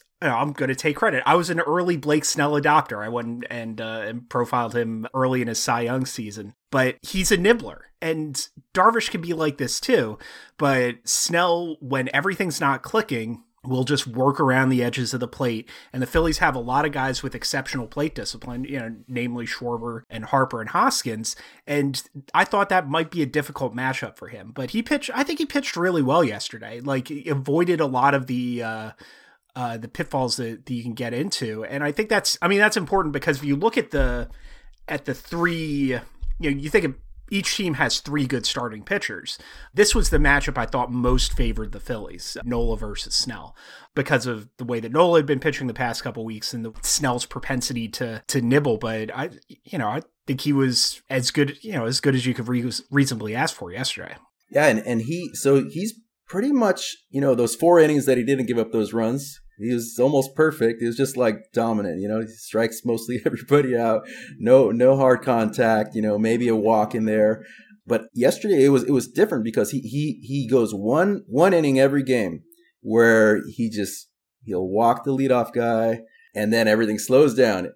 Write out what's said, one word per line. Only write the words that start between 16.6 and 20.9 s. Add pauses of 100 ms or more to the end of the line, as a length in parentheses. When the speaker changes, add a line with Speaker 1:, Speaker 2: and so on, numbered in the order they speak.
Speaker 1:
of
guys
with
exceptional
plate
discipline,
you
know, (120)
namely
Schwarber
and
Harper
and
Hoskins. (300)